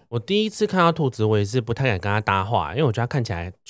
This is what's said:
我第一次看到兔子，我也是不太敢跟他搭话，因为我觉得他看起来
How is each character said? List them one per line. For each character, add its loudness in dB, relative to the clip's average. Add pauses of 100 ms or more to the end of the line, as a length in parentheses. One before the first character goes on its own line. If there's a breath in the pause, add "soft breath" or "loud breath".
(100)
我 -4
第 0
一 -2
次 -2
看 0
到 6
兔 0
子， 0
我 4
也 2
是 0
不 -6
太 -2
敢 2
跟 -2
他 2
搭 2
话， -2
因 -8
为 0
我 2
觉 -2
得 0
他 -
看 -2
起 -6
来 -6 (200)